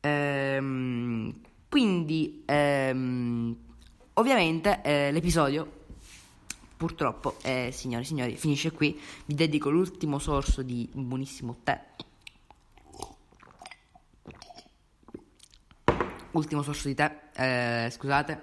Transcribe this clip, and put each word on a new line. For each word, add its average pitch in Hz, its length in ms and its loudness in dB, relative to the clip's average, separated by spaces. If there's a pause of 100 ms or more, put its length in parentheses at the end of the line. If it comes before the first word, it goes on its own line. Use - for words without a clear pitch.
Ehm, 135 1300 0 (360)
quindi, 175 760 2
ehm, 127 1080 2 (580)
ovviamente, 202 720 4
eh, 143 280 2
l'episodio 160 680 2 (1000)
purtroppo, 160 640 -2
eh, 127 280 -2
signore 120 300 -6
e 131 60 -6
signori, 127 300 -2
finisce 151 340 0
qui. 151 280 0 (280)
Vi 147 80 -2
dedico 151 340 2
l'ultimo 160 480 2
sorso 139 460 0
di 120 300 -4
un 135 140 -6
buonissimo 131 560 -6
tè. - 160 0 (4000)
Ultimo 151 320 0
sorso 139 240 -4
di 139 80 -2
tè, - 400 0
eh, 120 560 0
scusate. 143 520 0